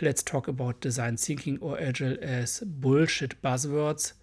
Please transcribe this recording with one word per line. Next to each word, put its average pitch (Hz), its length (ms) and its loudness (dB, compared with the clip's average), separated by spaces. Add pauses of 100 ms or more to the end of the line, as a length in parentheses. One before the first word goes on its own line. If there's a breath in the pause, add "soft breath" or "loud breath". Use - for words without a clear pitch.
let's 147 220 2
talk - 260 -2
about 123 320 -2
design 117 340 0
thinking 143 460 -2
or 151 180 -4
agile 135 420 -2
as 123 440 -2
bullshit 143 760 2
buzzwords. 147 680 0 (120)